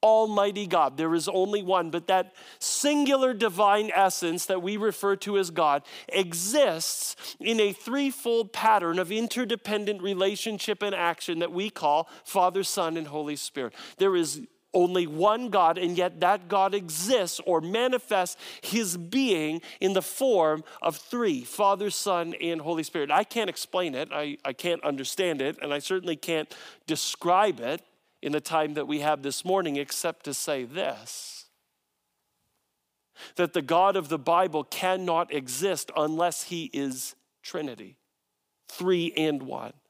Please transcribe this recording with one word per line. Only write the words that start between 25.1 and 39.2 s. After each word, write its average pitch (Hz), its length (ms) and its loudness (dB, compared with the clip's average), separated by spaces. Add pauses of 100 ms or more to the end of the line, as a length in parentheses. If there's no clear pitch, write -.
it, 156 220 -2
and 147 100 -4
I 143 60 -2
certainly 180 380 -4
can't 156 380 -4 (320)
describe 175 720 2
it 131 220 -6 (400)
in 143 120 -4
the 151 80 0
time 156 340 0
that 147 120 -4
we 147 140 -2
have 147 220 0
this 139 240 -6
morning, 180 300 0
except 143 500 -6
to 143 80 -6
say 135 300 -4
this, 120 840 -10 (1900)
that 175 180 0
the 170 80 0
God 175 340 4
of 156 140 -4
the 156 80 -2
Bible 160 460 2
cannot 180 680 -2
exist 143 640 -4
unless 156 460 0
he 170 220 -8 (100)
is 135 400 -6 (280)
Trinity, 117 540 -10 (720)
three 175 480 0
and 151 280 0